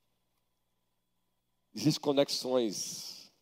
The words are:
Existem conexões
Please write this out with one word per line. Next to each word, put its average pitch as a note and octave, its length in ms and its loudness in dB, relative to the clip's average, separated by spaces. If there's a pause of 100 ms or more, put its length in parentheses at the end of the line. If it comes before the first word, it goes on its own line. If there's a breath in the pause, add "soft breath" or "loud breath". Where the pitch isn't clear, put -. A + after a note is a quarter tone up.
(1700)
Existem A#2 260 2
conexões - 1400 0